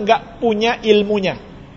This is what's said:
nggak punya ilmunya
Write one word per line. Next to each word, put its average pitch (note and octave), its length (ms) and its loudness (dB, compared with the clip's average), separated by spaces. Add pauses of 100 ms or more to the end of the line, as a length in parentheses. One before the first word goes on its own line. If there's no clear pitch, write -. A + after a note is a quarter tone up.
nggak - 340 -2
punya A3+ 460 -2
ilmunya G#3 560 0 (360)